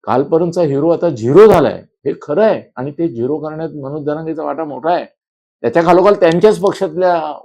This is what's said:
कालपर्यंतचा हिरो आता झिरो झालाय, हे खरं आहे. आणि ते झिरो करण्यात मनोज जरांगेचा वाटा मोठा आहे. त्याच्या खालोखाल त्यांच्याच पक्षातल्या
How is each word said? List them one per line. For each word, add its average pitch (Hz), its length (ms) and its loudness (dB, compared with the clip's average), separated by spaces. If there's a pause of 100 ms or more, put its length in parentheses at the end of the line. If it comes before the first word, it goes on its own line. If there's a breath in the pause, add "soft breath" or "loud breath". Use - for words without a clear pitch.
कालपर्यंतचा 160 580 0
हिरो 143 280 0
आता 170 200 0
झिरो 139 380 4
झालाय, 131 380 2 (200)
हे 143 160 -4
खरं 156 220 -2
आहे. 170 320 -2
आणि 135 160 -8
ते 165 160 -4
झिरो 127 300 -4
करण्यात 156 320 -10
मनोज 147 360 -10
जरांगेचा 156 380 -6
वाटा 147 200 -6
मोठा 147 300 -4
आहे. 139 120 -4 (560)
त्याच्या 120 240 2
खालोखाल 180 280 6
त्यांच्याच 180 460 4
पक्षातल्या 175 840 -2